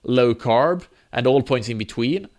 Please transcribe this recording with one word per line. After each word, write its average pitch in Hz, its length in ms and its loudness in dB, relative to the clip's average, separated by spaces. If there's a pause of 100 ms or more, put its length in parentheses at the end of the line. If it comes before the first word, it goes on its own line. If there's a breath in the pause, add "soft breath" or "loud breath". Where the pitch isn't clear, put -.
low 123 320 2
carb 139 500 0 (280 soft breath)
and 123 120 -4
all 131 160 4
points 120 280 -4
in 113 80 -6
between 120 500 -4 (120)